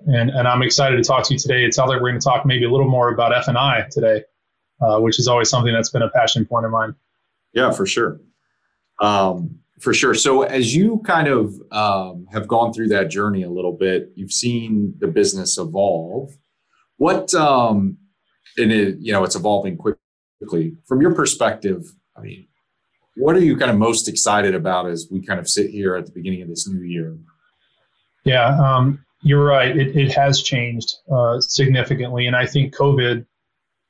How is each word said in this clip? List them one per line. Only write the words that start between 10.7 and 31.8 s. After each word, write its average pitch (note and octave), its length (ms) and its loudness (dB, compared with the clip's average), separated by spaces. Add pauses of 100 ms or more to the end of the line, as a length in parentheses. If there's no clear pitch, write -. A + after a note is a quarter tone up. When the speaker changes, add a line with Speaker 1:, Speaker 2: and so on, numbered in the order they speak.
Speaker 2:
you G#3+ 300 2
kind E3 220 0
of, A2 260 0 (180)
um, G2 600 -4
have G#2 140 -6
gone A#2 260 0
through A2 160 -4
that F#2+ 200 0
journey G2 340 -2
a F2 60 -8
little F2+ 220 -4
bit, F#2 440 -2
you've G2 180 -12
seen A2+ 640 -2
the - 100 -2
business G2 520 0
evolve. F#2 720 -4 (680)
What, F3+ 380 0
um, A2+ 640 2 (600)
and A2+ 160 4
it, G2 260 0
you G#2+ 140 -4
know, G2 100 2
it's F2+ 120 -2
evolving G2 420 -2
quickly. - 960 -6 (120)
From C3 140 0
your E3 140 4
perspective, G2+ 720 -2 (320)
I A2 40 -20
mean, C#3+ 260 -18 (680)
what D3 200 2
are F#3 40 4
you D#3 160 4
kind B2+ 160 0
of G#2 60 2
most A2+ 320 0
excited G2+ 440 0
about F2+ 340 -2
as E2+ 220 -8
we F#2+ 120 -6
kind F#2+ 180 -6
of E2+ 80 -12
sit G2+ 220 -2
here F#2+ 260 -4
at F2+ 120 -6
the - 40 -20
beginning F2+ 300 -8
of E2+ 80 -14
this E2 180 -10
new F#2+ 140 -6
year? E2+ 340 -8 (1120)
Speaker 1:
Yeah, B2+ 340 4
um, C3+ 400 2 (240)
you're C#3+ 220 4
right. C3 320 4
It, C3+ 180 0
it C#3 160 2
has C#3 320 2
changed, A#2+ 500 -4 (160)
uh, A#2+ 300 0
significantly. B2 880 0